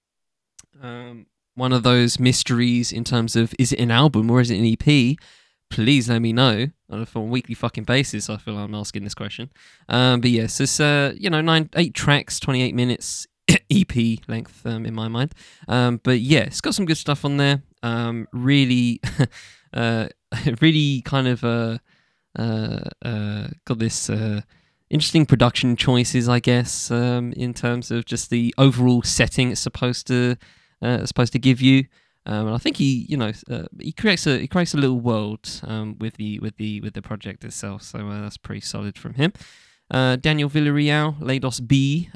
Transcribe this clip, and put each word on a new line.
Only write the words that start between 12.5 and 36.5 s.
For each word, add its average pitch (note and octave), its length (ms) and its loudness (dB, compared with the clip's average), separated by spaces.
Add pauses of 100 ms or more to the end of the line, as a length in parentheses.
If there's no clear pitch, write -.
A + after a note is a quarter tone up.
minutes, - 520 -2 (220)
<coughs> F#3+ 220 2
E A#2 160 4
P A#2 420 -2
length, - 380 -10
um, A2+ 180 -6
in A2+ 100 -8
my A2 140 -6
mind. A#2+ 260 -4 (320)
Um, A#2+ 380 2
but B2+ 160 2
yeah, C3 200 4
it's - 200 -4
got D4 140 -4
some G3+ 100 -2
good D#3+ 140 -2
stuff D3 260 -4
on C#3+ 140 -2
there. C#3 240 0 (200)
Um, A#2 520 -6
really, B2 640 2 (360)
<laughs> - 360 -20
uh, A2+ 360 -2 (220)
<laughs> A2+ 300 -4
really D3+ 460 4
kind C3+ 200 0
of, B2+ 160 0
uh, A#2 360 -2 (600)
uh, A2 420 -4 (220)
uh, G#2 460 -6 (160)
got A#2+ 140 -4
this, A2+ 320 -4
uh, G#2+ 320 -2 (480)
interesting D3+ 360 4
production A#2+ 500 4
choices, B2 540 2
I B2 100 4
guess, B2 500 0
um, A#2+ 440 -2
in B2 180 -6
terms A#2+ 380 -4
of A#2 160 -4
just - 240 -8
the A#2+ 260 0
overall B2 460 4
setting - 480 0
it's G2+ 100 -6
supposed - 460 -6
to, B2 300 2 (440)
uh, A#2+ 240 0
supposed - 300 0
to C3 40 -2
give B2 220 4
you. C3 240 4 (400)
Um, G#2+ 220 -4
and G#2+ 80 -2
I B2 40 -4
think C#4+ 180 -2
he, C3+ 300 0
you D3+ 120 -4
know, A2 140 -2 (180)
uh, A#2 140 -8 (140)
he - 140 -10
creates G#3 340 0
a, C#3 120 2
he C3+ 100 -4
creates F3 240 0
a D#3 60 0
little C3 200 2
world, A2 640 -4
um, G#2+ 340 -10
with A2 160 -8
the, G#2+ 260 -8
with G#2+ 160 -8